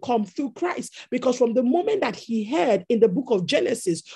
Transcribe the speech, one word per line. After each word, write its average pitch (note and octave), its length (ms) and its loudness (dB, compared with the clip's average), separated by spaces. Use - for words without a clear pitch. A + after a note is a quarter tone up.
come A#3 220 0
through - 260 -6
Christ. - 580 -6
Because B3 280 0
from A#3 160 4
the B3 100 2
moment F4+ 380 2
that A3+ 140 -2
he A3+ 280 -4
heard A#3 460 0
in A#3 100 2
the A3 80 8
book G3+ 220 -2
of F#3 160 2
Genesis, - 580 -2